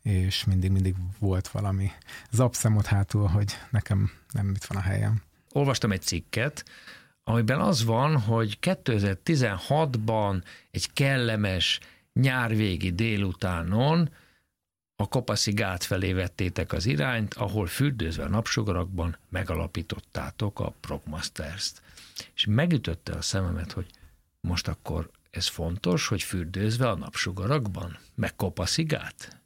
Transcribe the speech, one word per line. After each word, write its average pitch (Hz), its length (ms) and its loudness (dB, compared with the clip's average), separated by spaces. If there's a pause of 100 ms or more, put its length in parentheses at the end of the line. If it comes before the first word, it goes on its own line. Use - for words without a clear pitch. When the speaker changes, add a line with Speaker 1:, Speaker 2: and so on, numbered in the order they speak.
Speaker 1:
és 95 400 2
mindig, 95 260 4
mindig 95 240 4 (240)
volt 92 300 0
valami 98 420 -2 (400)
zapszem 113 460 4
ott 104 100 4
hátul, 101 400 2
hogy 101 300 2 (140)
nekem 101 400 2 (220)
nem 101 180 0
itt 98 140 -4
van 98 140 -6
a - 20 -2
helyem. 101 420 0 (300)
Speaker 2:
Olvastam 135 400 2
egy 92 100 -2
cikket, - 640 -4 (600)
amiben 117 360 2
az 165 240 2
van, 131 360 4
hogy 110 380 2
kétezer-tizenhatban 110 1900 2 (260)
egy - 220 -4
kellemes 113 880 2 (320)
nyárvégi 110 800 2
délutánon 101 1160 2 (880)
a 104 120 -2
Kopaszi 110 440 0
gát 98 320 -2
felé 95 280 0
vettétek 90 600 -2
az 87 140 -2
irányt, 127 480 0
ahol 104 320 -2
fürdőzve 87 580 -2
a 76 40 -4
napsugarakban 90 880 0 (120)
megalapítottátok - 1300 -6
a - 200 -4
Progmasters-t. - 1040 -8 (520)
És - 140 -2
megütötte 113 640 0
a 80 100 -4
szememet, 87 500 -2
hogy 92 140 -6 (540)
most 85 280 -2
akkor 82 420 -6 (200)
ez - 160 -4
fontos, 101 640 -2
hogy 101 140 -2
fürdőzve 98 680 -2
a 98 80 0
napsugarakban? 95 1040 -4 (160)
Meg - 220 -4
Kopaszi - 460 -2
gát? - 640 -6